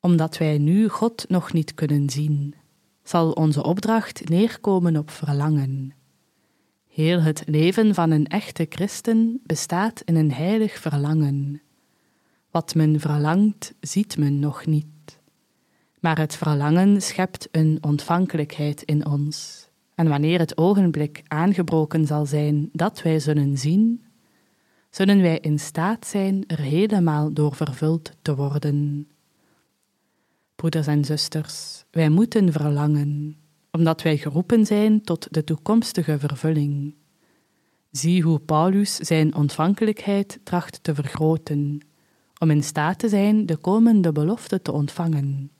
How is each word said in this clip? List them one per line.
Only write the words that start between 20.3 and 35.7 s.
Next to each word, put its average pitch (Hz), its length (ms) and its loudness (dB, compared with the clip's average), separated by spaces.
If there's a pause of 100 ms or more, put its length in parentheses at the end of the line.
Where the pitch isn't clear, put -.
het 165 200 -2
ogenblik 170 680 2
aangebroken 160 800 0
zal 151 200 -2
zijn 147 460 -2
dat 175 300 -4
wij 160 160 2
zullen 143 400 0
zien, 208 460 0 (840)
zullen 196 300 4
wij 165 180 4
in 151 200 -2
staat 185 480 -4
zijn 190 400 -2
er 160 140 -6
helemaal 156 720 0
door 147 220 0
vervuld 156 580 -4 (100)
te 151 120 -2
worden. 147 720 -2 (1500)
Broeders 160 320 -4
en 147 180 0
zusters, - 840 -8
wij 160 180 2
moeten 190 440 4
verlangen, 147 840 -2 (340)
omdat 160 320 0
wij 156 140 2
geroepen 180 500 2
zijn 214 360 2
tot - 280 -4
de 156 140 -2
toekomstige 156 760 0